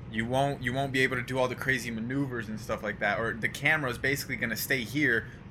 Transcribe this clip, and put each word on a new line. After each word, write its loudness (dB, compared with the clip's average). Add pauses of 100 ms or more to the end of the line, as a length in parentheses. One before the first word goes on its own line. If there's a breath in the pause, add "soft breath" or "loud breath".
(100)
you -2
won't, 2
you -2
won't 0
be 4
able 4
to 0
do -2
all 6
the -2
crazy 0
maneuvers -2
and -6
stuff -4
like -2
that. 2
Or 0
the -2
camera 0
is -4
basically -2
gonna -2
stay 0
here 2 (240 loud breath)